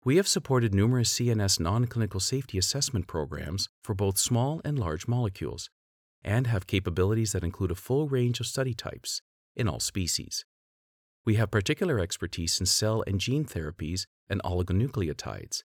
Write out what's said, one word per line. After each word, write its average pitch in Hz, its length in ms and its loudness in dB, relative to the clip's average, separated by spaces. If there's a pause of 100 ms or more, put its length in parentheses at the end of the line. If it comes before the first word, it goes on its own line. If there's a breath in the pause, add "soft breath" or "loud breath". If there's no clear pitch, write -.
We 135 120 4
have 202 100 4
supported 120 480 2
numerous 120 340 4
C 120 220 2
N 107 80 4
S 98 200 2
non-clinical 107 600 0
safety - 380 -2
assessment 98 500 0
programs 76 640 -4 (120)
for 104 140 -4
both 98 220 0
small 131 480 2
and 147 120 0
large 82 300 -2
molecules, 101 640 -2 (520)
and 120 260 0
have 110 200 0
capabilities 98 640 2
that 87 140 -2
include 87 260 -2
a 85 40 -2
full 143 340 0
range 123 320 2
of 120 40 -4
study 131 280 -2
types - 480 -8 (340)
in 110 120 0
all 67 120 -2
species. - 680 -4 (800)
We 110 100 4
have 107 160 2
particular 143 480 2
expertise 82 600 -4
in 95 60 0
cell 107 400 2
and 98 140 -2
gene 139 260 0
therapies 80 600 -6 (240)
and 95 140 -2
oligonucleotides 90 1300 -2